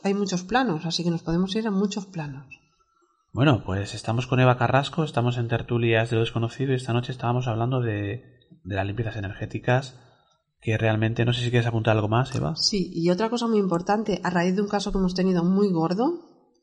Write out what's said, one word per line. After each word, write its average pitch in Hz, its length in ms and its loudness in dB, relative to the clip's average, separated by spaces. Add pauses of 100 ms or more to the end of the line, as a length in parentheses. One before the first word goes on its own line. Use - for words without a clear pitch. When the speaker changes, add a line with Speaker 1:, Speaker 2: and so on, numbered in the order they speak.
Speaker 1:
hay 196 100 0
muchos 190 300 -2
planos, 214 420 -2
así 165 180 -4
que 170 60 0
nos 165 140 -2
podemos 185 320 0
ir 220 100 -2
a 220 60 -2
muchos 196 340 0
planos. 147 400 -10 (840)
Speaker 2:
Bueno, 127 340 2
pues 98 300 -4
estamos 113 320 -4
con 127 120 2
Eva 127 200 6
Carrasco, 135 440 2
estamos 123 360 0
en 117 80 -2
Tertulias 117 640 2
de 113 60 2
lo 113 40 4
Desconocido 117 520 -2
y - 20 4
esta 123 180 -2
noche 123 180 0
estábamos 123 360 -2
hablando 123 340 0
de, 104 420 -4 (400)
de 95 120 -4
las 95 100 0
limpiezas 101 300 -4
energéticas, 110 840 -4 (600)
que 110 160 0
realmente, 110 480 2
no 120 80 4
sé 120 100 -2
si 120 60 -2
quieres 117 160 2
apuntar 113 300 2
algo 107 120 2
más, 117 280 0
Eva. 156 200 -2
Speaker 1:
Sí, - 380 -2
y 165 160 0
otra 214 220 2
cosa 233 160 -2
muy 220 100 2
importante, 196 680 0
a 180 60 -2
raíz 180 260 2
de 208 60 0
un 202 60 0
caso 202 240 -4
que 196 80 0
hemos 185 160 0
tenido 185 280 2
muy 190 280 4
gordo, 185 580 0 (340)